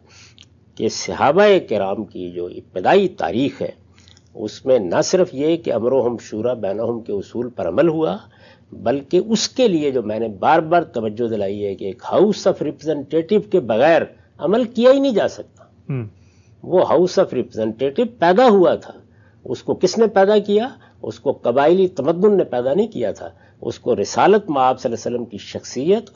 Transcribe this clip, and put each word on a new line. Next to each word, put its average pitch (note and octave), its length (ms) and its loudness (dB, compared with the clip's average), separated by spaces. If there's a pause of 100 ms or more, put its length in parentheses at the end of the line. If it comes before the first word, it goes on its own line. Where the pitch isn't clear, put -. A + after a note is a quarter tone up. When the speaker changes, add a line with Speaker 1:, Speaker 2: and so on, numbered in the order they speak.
(760)
Speaker 1:
कि A2 120 -2
सहाबाए D3+ 720 2
किराम G2+ 440 -4
की F2+ 260 -12
जो F2 180 -8
इब्तदाई D3+ 600 0
तारीख G2+ 540 -4
है, - 140 -8 (600)
उसमें B2 440 0
न G2 220 -2
सिर्फ F3+ 320 0
ये D3+ 220 0
कि D#3+ 140 -6
अमरो A#2+ 320 0
हम A#2 160 -2
शूरा A2+ 360 -6
बैनहुम A2 460 -6
के G#2+ 120 -10
उसूल G#2+ 360 -8
पर F#2+ 180 -8
अमल A#2 220 2
हुआ, D#3+ 320 -4 (540)
बल्कि C#3 440 -2
उसके A3 500 0
लिए D3+ 220 0
जो B2 120 -2
मैंने A2 260 -4
बार A2+ 320 2
बार E3 220 2
तवज्जो A2 460 -4
दिलाई G#2 300 -4
है G2+ 160 -4
कि G2 140 -8
एक - 160 -12
हाउस F#3+ 440 2
of - 140 -2
रिप्रेजेंटेटिव D#3 880 -2
के F#3 80 4
बगैर B2+ 560 2 (240)
अमल G#3+ 240 0
किया A#3 260 4
ही C#4 100 6
नहीं C4+ 140 0
जा D3 120 0
सकता। - 460 -12 (180)
Speaker 2:
हम्म। A#2 200 -8 (540)
Speaker 1:
वो D#3 180 2
हाउस F3 360 2
of F3+ 140 2
रिप्रेजेंटेटिव B2 760 -4
पैदा F#3+ 380 2
हुआ F3+ 320 6
था, - 260 -14 (440)
उसको B2+ 280 -6
किसने G#3+ 320 0
पैदा G#3 320 4
किया? G#3 380 -2 (280)
उसको A#2+ 280 -6
कबायली D#3 560 2
तमद्दुन E3+ 460 0
ने F3 100 2
पैदा B2 300 -2
नहीं G#3 140 0
किया G#2 240 -6
था, - 240 -14 (260)
उसको A#2 320 -4
रिसालत D#3 560 2
माब C3 260 2
सल्लल्लाहु A#2 320 -6
अलैहि A#2+ 80 -6
वसल्लम A#2+ 80 -6
की G#2 140 -14
शख्सियत, D#3 760 -4